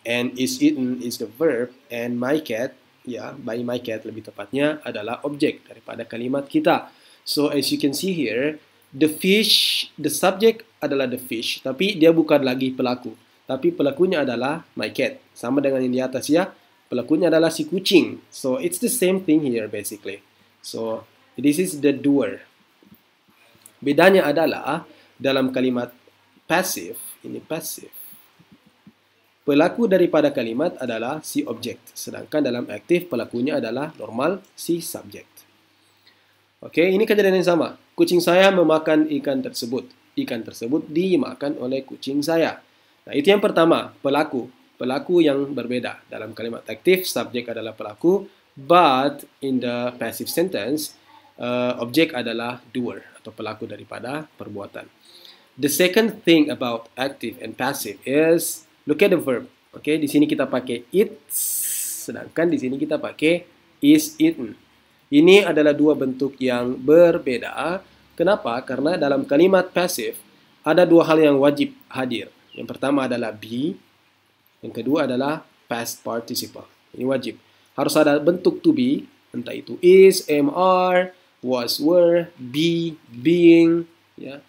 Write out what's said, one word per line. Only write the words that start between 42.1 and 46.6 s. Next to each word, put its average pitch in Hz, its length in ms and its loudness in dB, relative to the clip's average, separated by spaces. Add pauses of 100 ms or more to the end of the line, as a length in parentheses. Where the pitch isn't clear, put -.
saya. 151 400 0 (400)
Nah, - 80 -20
itu 143 240 4
yang 208 80 2
pertama, 165 560 2
pelaku. 139 480 -2 (320)
Pelaku 139 400 -2
yang 143 320 2
berbeda. 120 560 -6
Dalam 110 240 -12
kalimat 113 400 -10